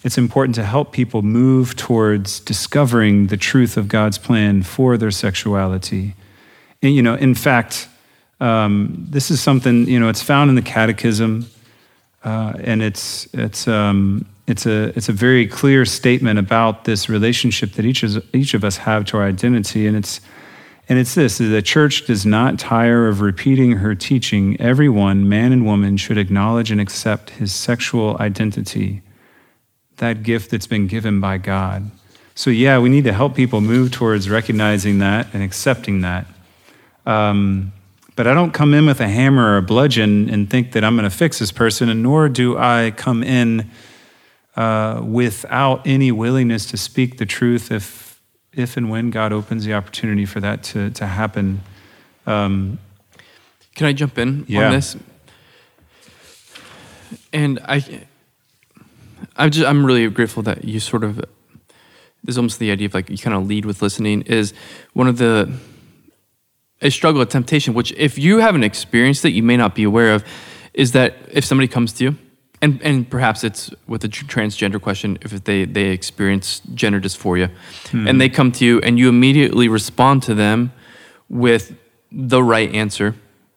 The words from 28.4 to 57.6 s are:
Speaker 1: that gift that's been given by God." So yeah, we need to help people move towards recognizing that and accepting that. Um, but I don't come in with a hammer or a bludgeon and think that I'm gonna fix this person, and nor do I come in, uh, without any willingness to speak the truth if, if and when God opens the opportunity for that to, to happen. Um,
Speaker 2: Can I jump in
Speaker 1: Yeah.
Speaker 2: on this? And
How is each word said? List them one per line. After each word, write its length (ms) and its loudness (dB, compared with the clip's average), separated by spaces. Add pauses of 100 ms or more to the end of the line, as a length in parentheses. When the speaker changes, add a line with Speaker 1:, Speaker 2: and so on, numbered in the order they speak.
Speaker 1:
that 260 -4
gift 260 -2
that's 160 -4
been 220 -2
given 320 -2
by 180 -4
God." 540 -4 (420)
So 160 -4
yeah, 300 4
we 100 4
need 140 4
to 100 2
help 220 0
people 260 0
move 300 2
towards 400 0
recognizing 640 0
that 340 0
and 120 -4
accepting 580 -2
that. 240 -4 (800)
Um, 680 0 (440)
but 100 -2
I 80 4
don't 180 2
come 220 4
in 140 6
with 120 2
a 80 0
hammer 460 4
or 40 4
a 40 2
bludgeon 640 2
and 220 -2
think 220 -2
that 120 0
I'm 120 2
gonna 160 0
fix 260 -2
this 140 -4
person, 380 0
and 120 -2
nor 280 2
do 280 0
I 400 0
come 240 -2
in, 480 0 (840)
uh, 500 -2
without 800 -2
any 260 2
willingness 600 0
to 60 -8
speak 420 -4
the 80 -4
truth 440 -2
if, 360 -10 (440)
if 240 -6
and 140 -4
when 220 -4
God 200 -2
opens 320 -4
the 100 -4
opportunity 520 -4
for 140 -8
that 240 -6
to, 260 -6
to 160 -8
happen. 560 -4 (640)
Um, 540 -4 (960)
Speaker 2:
Can 120 0
I 60 2
jump 240 -4
in 320 -2
Speaker 1:
Yeah. 160 2
Speaker 2:
on 80 4
this? 240 -2 (2250)
And 320 -2